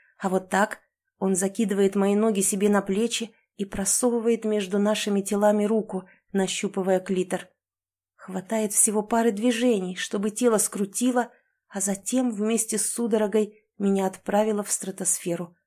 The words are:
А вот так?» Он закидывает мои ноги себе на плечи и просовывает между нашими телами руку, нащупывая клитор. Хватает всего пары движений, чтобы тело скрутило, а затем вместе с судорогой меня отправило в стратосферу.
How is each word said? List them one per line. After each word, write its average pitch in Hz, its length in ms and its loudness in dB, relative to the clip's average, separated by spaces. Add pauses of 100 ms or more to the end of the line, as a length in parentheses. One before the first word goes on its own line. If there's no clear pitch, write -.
(180)
А 190 120 -4
вот 185 200 -2
так?» 202 300 0 (400)
Он 190 160 0
закидывает 196 600 0
мои 202 200 2
ноги 208 260 2
себе 196 260 0
на 208 140 4
плечи 208 520 -2 (220)
и 202 100 -6
просовывает 226 800 0
между 208 340 0
нашими 208 420 0
телами 208 440 2
руку, 202 440 -2 (220)
нащупывая 190 680 0
клитор. 185 480 -4 (680)
Хватает 208 580 -4
всего 208 300 2
пары 226 280 2
движений, 220 640 0
чтобы 208 360 -4
тело 226 260 2
скрутило, 233 720 0 (380)
а 196 120 -8
затем 233 500 0
вместе 214 460 -2
с - 140 -2
судорогой 214 720 0 (140)
меня 196 300 2
отправило 208 560 -2
в 202 80 -6
стратосферу. 175 840 -4 (120)